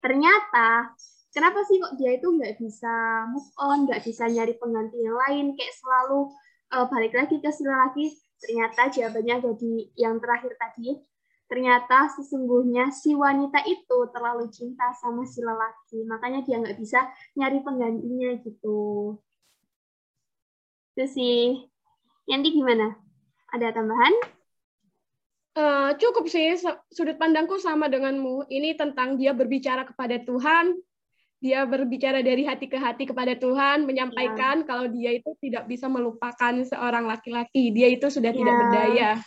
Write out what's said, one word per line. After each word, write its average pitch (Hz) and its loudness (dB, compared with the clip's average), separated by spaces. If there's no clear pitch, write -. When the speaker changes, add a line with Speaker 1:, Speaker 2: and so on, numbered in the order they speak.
Speaker 1:
ternyata 254 4
kenapa 381 2
sih 381 6
kok 349 -4
dia 254 0
itu 349 -4
nggak 262 0
bisa 226 -8
move 277 -8
on, 277 2
nggak 220 -2
bisa 233 -4
nyari 233 0
pengganti 226 -4
yang 226 -2
lain, 277 0
kayak 247 -8
selalu, 262 0
eh, 247 0
balik 226 -2
lagi 294 0
ke 294 -2
si 294 -8
lelaki? 277 0
Ternyata 233 0
jawabannya 226 -2
ada 240 -2
di 226 -4
yang 226 0
terakhir 240 -4
tadi. 240 -8
Ternyata 254 4
sesungguhnya 254 0
si 294 0
wanita 285 2
itu 247 0
terlalu 240 -4
cinta 247 -6
sama 240 -6
si 262 -10
lelaki, 226 -6
makanya 240 -6
dia 254 -2
nggak 220 -4
bisa 247 0
nyari 269 0
penggantinya 247 -4
gitu. 208 -4
Itu 262 -2
sih. 247 0
Yanti 277 2
gimana? 233 2
Ada 233 -2
tambahan? 233 2
Speaker 2:
Eh, 285 4
cukup 453 2
sih, 330 2
se-, 339 -4
sudut 320 -4
pandangku 320 2
sama 320 0
denganmu. 269 -2
Ini 294 -2
tentang 277 -2
dia 269 2
berbicara 254 -2
kepada 240 -6
Tuhan, 311 2
dia 262 0
berbicara 262 0
dari 254 2
hati 277 -4
ke 262 -6
hati 262 -4
kepada 254 -2
Tuhan, 277 2
menyampaikan 254 -2
Speaker 1:
Ya. 302 -4
Speaker 2:
kalau 247 -4
dia 240 -2
itu 247 -6
tidak 233 -6
bisa 247 -8
melupakan 240 -2
seorang 240 -2
laki-laki, 233 0
dia 240 6
itu 254 4
sudah 233 0
tidak 240 4
Speaker 1:
Ya. 240 6
Speaker 2:
berdaya. 226 4